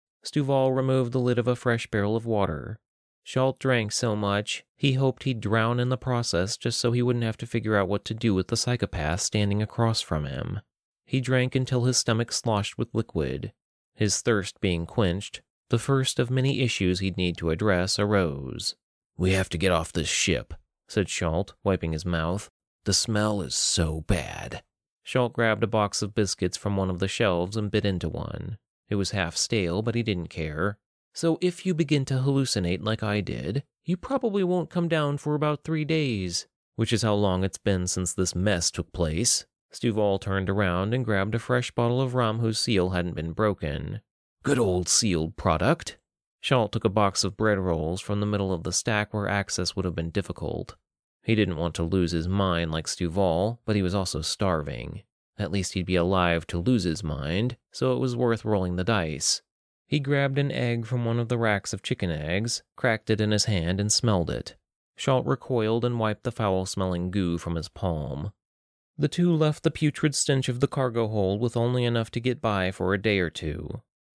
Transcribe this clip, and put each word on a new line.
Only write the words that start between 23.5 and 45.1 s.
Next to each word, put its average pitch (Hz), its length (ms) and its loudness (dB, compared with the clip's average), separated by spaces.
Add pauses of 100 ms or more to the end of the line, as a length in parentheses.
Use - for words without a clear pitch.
so 80 480 0
bad." 50 600 -4 (420)
Schalt 123 280 -2
grabbed 110 300 2
a 110 40 2
box 104 340 0
of 104 140 -6
biscuits 95 420 0
from 101 180 -2
one 95 140 0
of 92 80 -4
the 95 100 0
shelves 95 480 0
and 104 140 -2
bit 104 160 0
into 90 240 0
one. 82 480 -8 (320)
It 104 60 -2
was 98 160 -2
half 90 260 -2
stale, 95 460 0
but 113 120 -2
he 120 60 0
didn't 90 280 -2
care. 80 500 -4 (340)
"So 165 280 0
if 180 240 -2
you 185 80 2
begin 151 320 2
to 135 140 0
hallucinate 127 640 0
like 110 200 -2
I 104 160 0
did, 101 440 -4 (200)
you 180 140 -2
probably 214 480 -2
won't 175 240 0
come 170 180 0
down 151 300 0
for 151 180 -2
about 151 280 0
three 156 220 -2
days, 123 600 0 (280)
which 110 180 0
is 104 80 2
how 107 140 2
long 95 280 4
it's 95 140 -2
been 92 280 2
since 90 280 -2
this 92 200 0
mess 90 380 2
took - 220 -6
place." 85 520 0 (260)
Stuval 104 480 0
turned 95 300 -2
around 98 440 0
and 127 120 0
grabbed 107 300 0
a 117 40 0
fresh 123 320 0
bottle 120 300 0
of 131 120 -2
rum 117 260 0
whose 113 200 0
seal 92 300 2
hadn't 87 260 -2
been 82 160 -4
broken. 87 720 -2 (420)
"Good 139 160 2
old 90 300 2
sealed 82 480 2